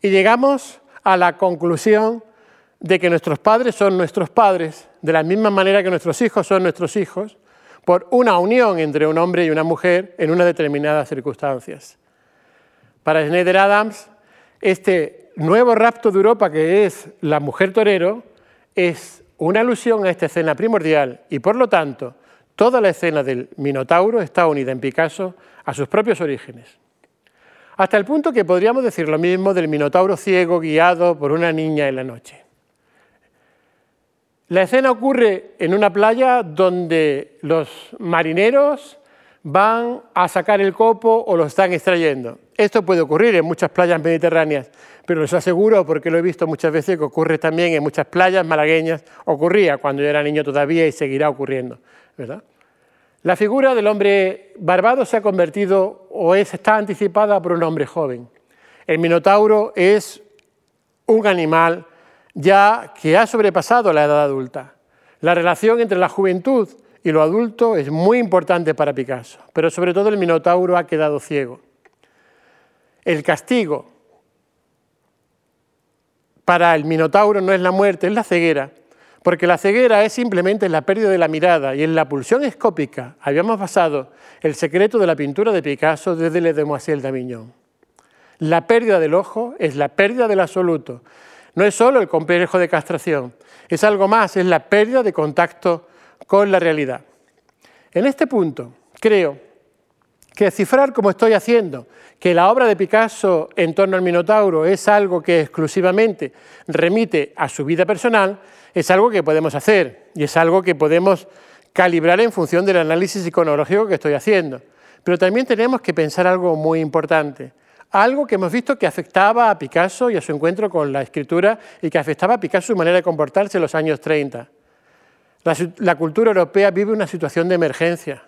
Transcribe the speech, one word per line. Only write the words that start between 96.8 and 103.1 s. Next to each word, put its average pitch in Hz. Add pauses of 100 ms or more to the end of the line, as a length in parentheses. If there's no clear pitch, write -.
En 185
este 269
punto, 151 (260)
creo 175 (960)
que 202
cifrar 262
como 208
estoy 220
haciendo, 202 (320)
que 180
la 175
obra 254
de 208
Picasso 190